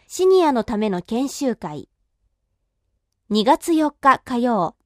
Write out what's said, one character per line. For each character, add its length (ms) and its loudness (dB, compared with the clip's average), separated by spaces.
シ 180 -2
ニ 200 4
ア 60 2
の 120 -2
た 140 -4
め 120 -2
の 120 -4
研 260 -4
修 280 -4
会。 340 -14
二 140 0
月 300 2
四 180 0
日 280 2
火 180 -6
曜、 380 -2